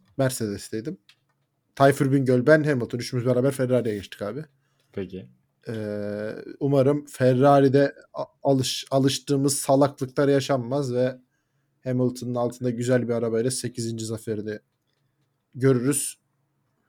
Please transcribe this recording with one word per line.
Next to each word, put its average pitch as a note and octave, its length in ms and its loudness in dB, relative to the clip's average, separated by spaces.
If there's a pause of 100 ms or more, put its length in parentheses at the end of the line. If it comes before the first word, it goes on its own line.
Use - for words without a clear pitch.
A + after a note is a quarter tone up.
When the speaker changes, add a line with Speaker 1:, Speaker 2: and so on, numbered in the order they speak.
(180)
Speaker 1:
Mercedes'teydim. A2+ 800 -4 (800)
Tayfur C#3 360 4
Bingöl, B2+ 360 2
ben, D#3 160 6
Hamilton. B2+ 360 -2
Üçümüz A#2+ 260 -4
beraber B2+ 260 2
Ferrari'ye B2 440 0
geçtik - 260 -10
abi. A#2 240 -8 (480)
Speaker 2:
Peki. F#2 340 -10 (400)
Speaker 1:
Ee, G#2 680 -8 (240)
umarım C#3 460 2
Ferrari'de C#3 920 4 (180)
a-, C#3+ 100 -8 (200)
alış-, C3+ 480 0
alıştığımız C#3 640 0
salaklıklar C#3 680 0
yaşanmaz C3+ 640 -2
ve B2+ 240 0 (640)
Hamilton'ın B2+ 520 -2
altında B2 340 -2
güzel A#2+ 380 0
bir A#2+ 60 0
arabayla A#2 380 0
sekizinci A2+ 540 -6
zaferini G#2+ 540 -8 (960)
görürüz C3 640 0 (680)